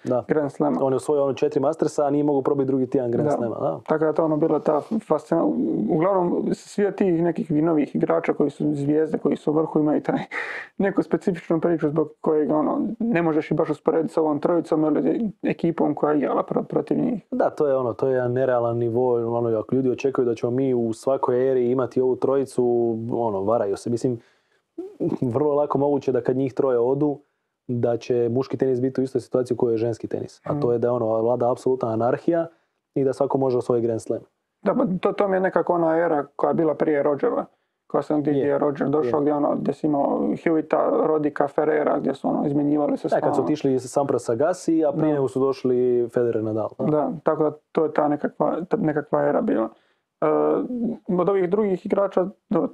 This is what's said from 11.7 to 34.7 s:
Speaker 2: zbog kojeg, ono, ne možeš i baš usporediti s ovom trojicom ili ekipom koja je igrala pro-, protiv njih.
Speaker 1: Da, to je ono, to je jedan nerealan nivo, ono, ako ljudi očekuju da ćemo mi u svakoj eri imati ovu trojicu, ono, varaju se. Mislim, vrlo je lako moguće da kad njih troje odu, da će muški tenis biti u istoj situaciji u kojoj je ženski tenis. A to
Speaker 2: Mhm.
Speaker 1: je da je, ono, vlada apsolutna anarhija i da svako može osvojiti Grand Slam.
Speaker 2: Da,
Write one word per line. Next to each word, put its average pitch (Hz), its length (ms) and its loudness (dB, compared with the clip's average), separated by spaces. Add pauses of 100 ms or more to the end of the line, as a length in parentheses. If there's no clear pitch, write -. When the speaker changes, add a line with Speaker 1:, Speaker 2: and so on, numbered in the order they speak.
Speaker 2:
zbog 151 200 0 (120)
kojeg, 156 300 2
ono, 156 280 0 (200)
ne 220 220 0
možeš 156 300 0
i - 20 -2
baš 151 160 0
usporediti 156 440 0
s - 40 -4
ovom 151 220 2
trojicom 165 460 2
ili 156 440 0 (140)
ekipom 160 520 0
koja 151 160 2
je 151 60 2
igrala - 260 0
pro-, 160 200 -2
protiv 151 360 -2
njih. 214 220 -2 (100)
Speaker 1:
Da, 247 180 0
to - 180 0
je 135 80 2
ono, 127 180 0
to 135 140 -2
je 131 60 2
jedan 123 200 0
nerealan 120 440 0
nivo, 117 600 0
ono, 117 220 0
ako 107 160 -2
ljudi 131 140 2
očekuju 131 360 0
da 117 100 0
ćemo 120 160 -2
mi 131 220 0
u 117 200 0
svakoj 131 580 0
eri 123 200 2
imati 127 300 0
ovu 127 140 2
trojicu, 131 480 0 (480)
ono, 113 300 -2
varaju 101 360 0
se. - 120 -8
Mislim, 120 300 -2 (1040)
vrlo 139 280 0
je 143 40 0
lako 147 220 0
moguće 139 340 0
da 123 100 0
kad 127 160 -4
njih 135 160 -2
troje 131 260 0
odu, 139 400 0 (500)
da 120 280 -2
će 120 340 0
muški 127 260 -2
tenis 131 240 0
biti 131 200 0
u - 20 2
istoj 131 180 -2
situaciji 123 340 0
u - 20 -4
kojoj 117 160 2
je 113 40 2
ženski 110 300 -4
tenis. - 360 -8
A - 60 -6
to 151 80 -2
Speaker 2:
Mhm. 123 140 0
Speaker 1:
je 120 60 2
da 117 100 0
je, 120 40 2
ono, 113 300 0
vlada 120 300 2
apsolutna 127 380 -2
anarhija 139 580 0 (480)
i 143 80 0
da 131 100 2
svako 139 240 0
može 131 200 2
osvojiti 120 300 0
Grand 113 140 -2
Slam. 113 180 -6 (440)
Speaker 2:
Da, 185 120 2